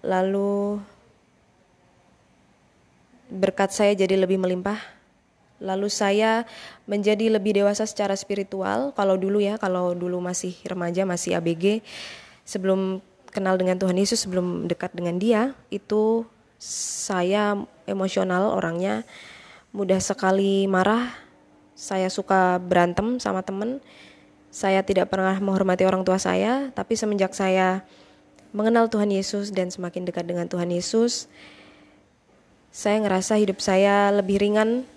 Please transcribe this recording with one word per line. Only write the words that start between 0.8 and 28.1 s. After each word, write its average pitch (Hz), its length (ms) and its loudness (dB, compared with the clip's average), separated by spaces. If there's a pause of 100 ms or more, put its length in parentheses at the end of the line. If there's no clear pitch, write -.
berkat 190 400 0
saya 208 240 4
jadi 190 240 2
lebih 190 160 2
melimpah. 185 440 -2 (840)
Lalu 190 240 -2
saya 220 560 2 (400)
menjadi 208 480 2
lebih 202 240 2
dewasa 202 320 2
secara 202 320 -2
spiritual. 196 720 -4
Kalau 196 240 2
dulu 196 240 0
ya, 202 160 0
kalau 180 400 -2
dulu 180 240 -4
masih 180 320 -6 (160)
remaja, 180 400 -2
masih 180 280 -2
A 170 40 0
B 170 160 -2
G, 170 80 -4 (800)
sebelum 190 560 -2 (320)
kenal 190 240 0
dengan 185 240 0
Tuhan 185 160 2
Yesus, 196 320 0
sebelum 180 400 -2
dekat 180 240 -10
dengan 175 240 -4
Dia, 226 400 0 (160)
itu 220 560 -2 (320)
saya 202 960 -2 (320)
emosional 190 640 0
orangnya, 190 560 -2 (640)
mudah 190 320 0
sekali 196 640 2
marah. 208 480 2 (580)
Saya 190 380 -4
suka 185 480 2
berantem 180 580 2
sama 196 220 -2
temen. 214 400 -6 (720)
Saya 190 320 2
tidak 190 260 0
pernah 190 300 2
menghormati 190 420 2
orang 185 240 2
tua 190 140 2
saya, 220 560 0
tapi 208 180 -4
semenjak 202 400 0
saya 185 480 2 (720)